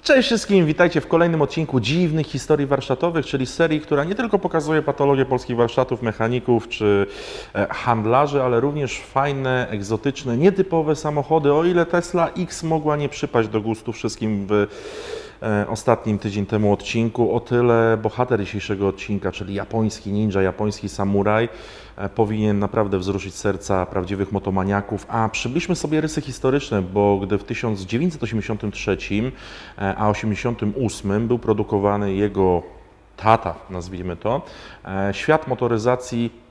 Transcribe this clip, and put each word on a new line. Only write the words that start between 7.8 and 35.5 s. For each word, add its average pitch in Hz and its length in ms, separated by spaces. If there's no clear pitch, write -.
ale 123 180
również 143 400
fajne, 135 720
egzotyczne, 113 680
nietypowe 165 600
samochody, 147 560
o 160 120
ile 170 220
Tesla 170 420
X - 340
mogła 156 340
nie 147 120
przypaść 113 400
do 110 120
gustu 110 320
wszystkim 107 560
w, 104 180
e, 104 260
ostatnim 110 500
tydzień 101 280
temu 104 260
odcinku. 113 640
O 113 40
tyle 117 640
bohater 117 380
dzisiejszego 101 480
odcinka, 95 440
czyli 98 220
japoński 101 580
ninja, 104 300
japoński 101 460
samuraj, 101 600
e, 101 120
powinien 107 500
naprawdę 101 400
wzruszyć 95 360
serca 95 520
prawdziwych 95 460
motomaniaków. 101 760
A 113 200
przybliżmy 160 480
sobie 156 240
rysy 151 200
historyczne, 131 640
bo 101 360
gdy 98 200
w - 60
tysiąc 110 360
dziewięćset 135 420
osiemdziesiątym 107 500
trzecim, 104 600
e, 98 200
a 104 100
osiemdziesiątym 107 680
ósmym 110 520
był 120 100
produkowany 101 760
jego 95 480
tata, 113 380
nazwijmy 90 460
to, 117 260
e, 98 300
świat 156 340
motoryzacji 117 1040